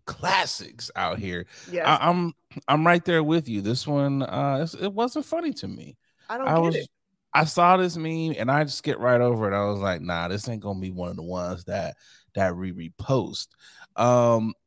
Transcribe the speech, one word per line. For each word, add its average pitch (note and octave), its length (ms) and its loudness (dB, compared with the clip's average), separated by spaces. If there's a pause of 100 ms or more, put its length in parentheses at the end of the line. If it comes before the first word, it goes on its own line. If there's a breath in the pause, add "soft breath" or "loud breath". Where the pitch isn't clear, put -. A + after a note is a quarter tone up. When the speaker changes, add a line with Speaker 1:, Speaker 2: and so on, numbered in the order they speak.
Speaker 1:
classics - 880 -4
out F2 240 -2
here. F2+ 260 -6 (240 loud breath)
Speaker 2:
Yes. F3 160 -4
Speaker 1:
I, D3+ 240 4
I'm, F3 220 0 (380)
I'm D#3 180 4
right F3 160 6
there E3+ 180 2
with D3+ 280 2
you. G#2 100 -2
This G#2+ 260 0
one, C#3 360 0
uh, C#3 400 -2
it's, E3 140 -6
it G3 180 -6
wasn't B3 320 -2
funny E4 300 -4
to - 120 -10
me. - 300 -14 (320)
Speaker 2:
I A3+ 80 -8
don't C4+ 100 -2
Speaker 1:
I D3+ 80 2
Speaker 2:
get E3 60 4
Speaker 1:
was, E3 140 2
Speaker 2:
it. D3+ 120 -4 (460)
Speaker 1:
I D3+ 100 6
saw F3 320 6
this F3+ 220 2
meme D#3+ 400 -2
and A#2 120 -2
I D3 140 4
just C3+ 140 -6
skipped - 240 -4
right A#2+ 180 4
over A2 320 2
it. - 60 0
I G2+ 80 2
was G2+ 160 -2
like, F2+ 180 0
"Nah, E2+ 300 -4
this G#2 180 -4
ain't A2 160 -6
gonna G2 160 -6
be F#2 120 -6
one F2+ 180 -6
of F2+ 80 -10
the E2 60 -10
ones F2+ 420 -6
that, F2+ 320 -6 (380 soft breath)
that F#2 200 0
we F#2 160 -6
repost." F2+ 760 -4 (500 loud breath)
Um, A#2 560 4 (140)